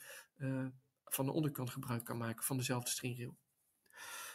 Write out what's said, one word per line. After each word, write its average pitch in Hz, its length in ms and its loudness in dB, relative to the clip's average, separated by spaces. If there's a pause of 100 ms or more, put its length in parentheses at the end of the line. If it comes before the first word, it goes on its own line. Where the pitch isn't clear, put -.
(360)
eh, 135 320 0 (360)
van - 220 2
de 135 60 4
onderkant 139 380 2
gebruik 123 360 0
kan 120 120 -2
maken 113 260 0
van 135 140 2
dezelfde 127 320 2
stringrail. 123 480 -2 (960)